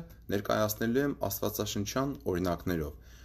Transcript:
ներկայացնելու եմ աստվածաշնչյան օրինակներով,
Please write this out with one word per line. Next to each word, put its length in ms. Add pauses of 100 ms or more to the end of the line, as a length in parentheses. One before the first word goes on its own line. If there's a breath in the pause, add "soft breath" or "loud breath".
(260 loud breath)
ներկայացնելու 760
եմ 180
աստվածաշնչյան 920 (100)
օրինակներով, 1000